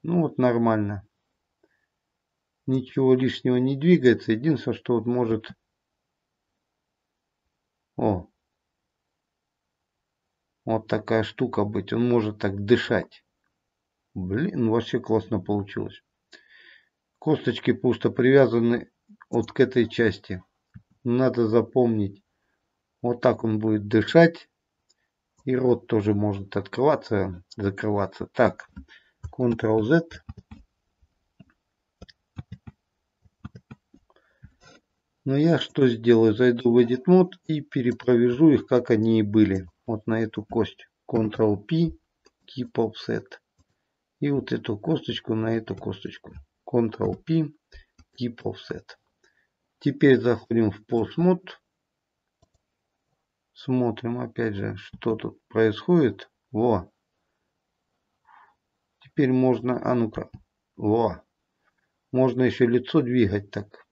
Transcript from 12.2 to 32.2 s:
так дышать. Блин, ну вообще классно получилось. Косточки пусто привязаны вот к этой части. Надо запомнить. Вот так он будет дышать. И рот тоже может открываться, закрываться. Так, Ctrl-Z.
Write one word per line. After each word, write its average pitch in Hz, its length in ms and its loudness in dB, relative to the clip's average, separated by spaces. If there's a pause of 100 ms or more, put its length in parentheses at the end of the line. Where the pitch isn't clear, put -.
так 101 240 -4
дышать. 117 600 0 (880)
Блин, 113 540 -4
ну 110 60 0
вообще 117 260 -2
классно 110 400 -2
получилось. 101 640 -8 (1160)
Косточки 135 520 -2
пусто 123 380 0
привязаны 120 800 2 (400)
вот 117 220 -2
к - 80 -4
этой 123 280 2
части. 101 540 -4 (640)
Надо 123 420 0
запомнить. 110 760 0 (800)
Вот 120 180 -4
так 117 220 -6
он 110 160 -4
будет 107 300 -4
дышать. 165 600 2 (960)
И 127 120 -2
рот 123 320 0
тоже 107 260 0
может 101 420 -4
открываться, 101 840 -2 (140)
закрываться. 101 680 -4
Так, - 420 -2 (680)
Ctrl-Z. 113 840 0 (4000)